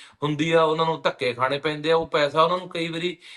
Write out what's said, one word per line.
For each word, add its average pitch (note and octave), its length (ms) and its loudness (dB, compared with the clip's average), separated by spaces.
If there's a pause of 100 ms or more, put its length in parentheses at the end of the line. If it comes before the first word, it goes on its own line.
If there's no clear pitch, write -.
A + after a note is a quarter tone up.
(220)
ਹੁੰਦੀ D3+ 300 -2
ਆ, E3 100 6
ਉਹਨਾਂ D#3+ 220 2
ਨੂੰ D#3 180 -2
ਧੱਕੇ C3 300 -2
ਖਾਣੇ C3 260 -2
ਪੈਂਦੇ D3+ 320 -4
ਆ। D#3+ 60 4
ਉਹ D#3+ 100 0
ਪੈਸਾ D3 360 2
ਉਹਨਾਂ F3 160 2
ਨੂੰ F3+ 100 -12
ਕਈ E3+ 200 -6
ਵਾਰੀ, E3 280 -6 (200)